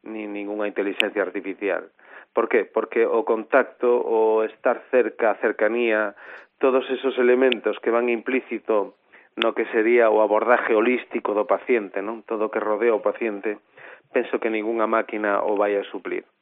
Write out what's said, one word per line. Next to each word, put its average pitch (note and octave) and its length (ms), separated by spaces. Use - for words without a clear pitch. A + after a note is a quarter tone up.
ni G#2+ 240
ningunha G#2 400
inteligencia G2 560
artificial. F2+ 640
Por A#2 80
qué? A2 240
Porque A2 400
o A2 160
contacto, B2 720
o A2 480
estar B2 480
cerca, A2 400
a - 80
cercanía, G#2+ 720
todos B2+ 320
esos B2+ 240
elementos B2 640
que A#2+ 80
van A#2+ 240
implícito A2 800
no A2+ 240
que A#2 160
sería A#2 400
o G#2+ 80
abordaje A2 560
holístico A#2 560
do G2+ 160
paciente, G2+ 560
non? A2 240
Todo A2 160
o G2+ 80
que A2 80
rodea G#2+ 320
o G2+ 80
paciente, G#2 560
penso A#2+ 240
que A2+ 160
ningunha A2 320
máquina G#2+ 560
o G#2 160
vai G#2 160
a G2 160
suplir. F2+ 400